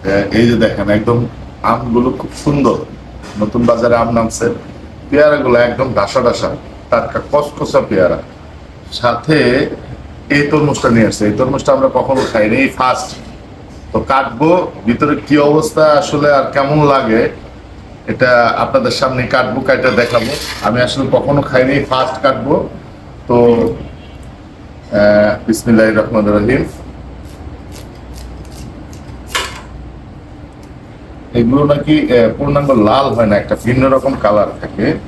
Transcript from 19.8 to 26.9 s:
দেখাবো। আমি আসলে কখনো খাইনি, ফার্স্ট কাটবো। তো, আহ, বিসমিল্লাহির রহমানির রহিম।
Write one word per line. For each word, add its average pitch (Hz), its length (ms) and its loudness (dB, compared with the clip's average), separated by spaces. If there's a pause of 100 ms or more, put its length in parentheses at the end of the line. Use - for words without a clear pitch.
দেখাবো। 117 360 2 (360)
আমি 117 180 0
আসলে 123 320 0
কখনো 139 300 2
খাইনি, 131 420 2
ফার্স্ট - 380 -2
কাটবো। 175 460 0 (600)
তো, 120 80 2 (1600)
আহ, 104 440 4 (100)
বিসমিল্লাহির 110 520 4
রহমানির 104 340 0
রহিম। 120 320 2 (4000)